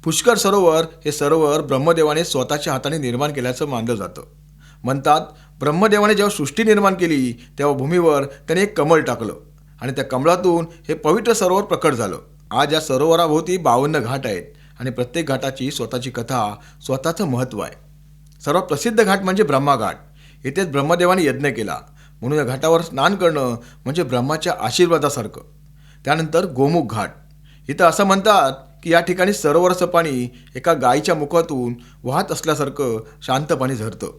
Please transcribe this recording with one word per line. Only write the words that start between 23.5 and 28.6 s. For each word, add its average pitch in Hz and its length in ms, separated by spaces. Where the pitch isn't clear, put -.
म्हणजे 156 180
ब्रह्माच्या 143 580
आशीर्वादासारखं. 143 800
त्यानंतर 160 420
गोमुख 143 460
घाट. 107 180
इथं 165 160
असं 170 200
म्हणतात 190 480